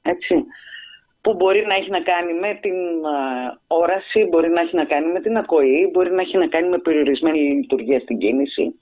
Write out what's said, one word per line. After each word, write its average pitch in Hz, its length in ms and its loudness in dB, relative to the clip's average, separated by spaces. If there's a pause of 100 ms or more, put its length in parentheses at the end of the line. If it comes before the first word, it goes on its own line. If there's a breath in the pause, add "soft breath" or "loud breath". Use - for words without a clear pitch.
έτσι... 320 440 0 (760 loud breath)
που 220 120 2
μπορεί 190 320 2
να 202 100 0
έχει 190 140 -4
να 180 120 -2
κάνει 175 320 -2
με 202 280 -4
την... 190 120 -4
ε, 147 920 -4
όραση, 185 580 0
μπορεί 165 240 2
να 170 120 2
έχει 170 140 -2
να 156 100 2
κάνει... 151 260 0
με 180 100 -2
την 226 160 0
ακοή, 160 560 2
μπορεί 180 180 2
να 185 100 0
έχει 185 160 -2
να 170 100 2
κάνει 165 220 0
με... 175 80 0
περιορισμένη 156 640 2
λειτουργία 135 600 0
στην - 180 -6
κίνηση 107 640 -2